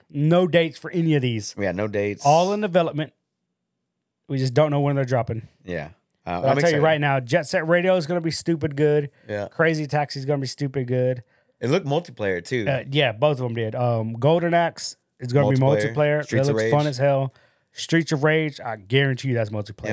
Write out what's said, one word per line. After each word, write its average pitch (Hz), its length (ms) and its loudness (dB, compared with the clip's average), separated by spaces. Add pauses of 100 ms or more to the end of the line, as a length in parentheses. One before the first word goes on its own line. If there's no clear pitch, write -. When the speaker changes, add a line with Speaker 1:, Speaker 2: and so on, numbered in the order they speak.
(100)
Speaker 1:
No 160 360 2
dates 165 320 2
for - 120 -12
any 165 240 2
of 143 80 2
these. 117 360 -2
Speaker 2:
Yeah, 98 140 0
no 104 160 -2
dates. 104 380 -2
Speaker 1:
All 170 260 4
in 208 80 -2
development. 165 540 0 (1160)
We 139 80 -4
just 131 160 -2
don't 151 180 4
know 143 100 0
when 143 160 2
they're 135 100 0
dropping. 117 420 -2 (160)
Speaker 2:
Yeah. 82 220 -8
Uh, - 20 -16 (380)
Speaker 1:
But 90 60 -4
I'll 85 40 -2
Speaker 2:
I'm 87 60 -6
Speaker 1:
tell 135 140 4
you - 20 0 (180)
Speaker 2:
excited. 143 60 0
Speaker 1:
right 156 180 2
now, 139 200 0
Jet 135 260 -2
Set 165 200 -2
Radio 175 300 2
is 165 100 -2
gonna 175 140 -2
be 165 100 -2
stupid 151 460 -4
good. 147 340 2 (160)
Speaker 2:
Yeah. 104 220 -6
Speaker 1:
Crazy 160 380 0
Taxi 147 340 -4
is 131 60 -10
gonna 139 160 -2
be 131 40 -6
stupid 131 400 -6
good. 127 360 -2 (360)
Speaker 2:
It 117 120 -4
looked 165 160 0
multiplayer, 117 580 -4
too. 120 240 -4
Speaker 1:
Uh, 131 220 -2
yeah, 135 220 2
both 131 260 0
of 127 60 -6
them 120 100 -4
did. 113 200 -4
Um, 117 380 -2
Golden 165 400 2
Axe 170 440 -2 (220)
is 123 140 -10
gonna 139 140 4
Speaker 2:
Multiplayer. 131 120 2 (240)
Speaker 1:
be 110 60 0
multiplayer. 147 360 0
Speaker 2:
Streets - 220 0
Speaker 1:
That 143 40 2
Speaker 2:
of 110 60 2
Speaker 1:
looks 110 80 2
Speaker 2:
Rage. 113 80 2
Speaker 1:
fun 147 140 4
as 135 120 -4
hell. 135 360 0 (380)
Streets - 400 -2
of 139 100 -2
Rage, 156 380 0
I 113 160 -8
guarantee 131 520 0
you 127 60 0
that's 113 160 0
multiplayer. 107 420 -6